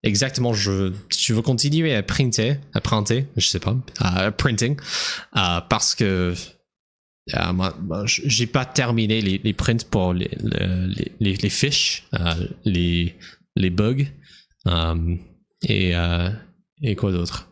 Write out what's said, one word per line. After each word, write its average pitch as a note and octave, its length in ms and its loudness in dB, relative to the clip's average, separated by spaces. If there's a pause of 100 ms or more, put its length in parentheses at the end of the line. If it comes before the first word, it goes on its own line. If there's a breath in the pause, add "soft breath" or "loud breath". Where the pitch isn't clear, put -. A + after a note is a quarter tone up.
exactement, A#2+ 500 0
je, G2 400 0 (160)
je - 260 0
veux A2 80 2
continuer C#3+ 520 2
à G#2+ 80 0
printer, B2 540 2 (160)
à - 80 0
printer, A#2 460 0 (100)
je G2+ 100 2
sais - 140 0
pas, G2+ 160 0 (220)
à F#2+ 340 2
printing. A#2+ 440 0 (600 loud breath)
Euh, F2 320 2
parce - 260 0
que, F2+ 400 2 (1000)
euh, E2+ 180 0
moi, F#2 300 0
moi, F#2 240 -4
j-, - 180 -2
j'ai A#2+ 220 2
pas B2+ 180 -2
terminé A2+ 560 2
les, G2 180 2
les G#2+ 140 0
prints A2+ 320 0
pour F#2 280 0
les, F2 180 -2 (120)
le, F#2 460 0
les, - 320 -4
les, G2 160 2
les G#2 140 0
fiches, - 540 0 (100)
euh, E2+ 200 0 (300)
les, F2 500 2 (420 loud breath)
les F#2 140 2
bugs, A2 340 2 (640 loud breath)
euh, E2 500 0 (460)
et, F#2+ 340 0
euh, E2+ 340 0 (520)
et A2+ 140 0
quoi G2 160 0
d'autre? F2 400 -4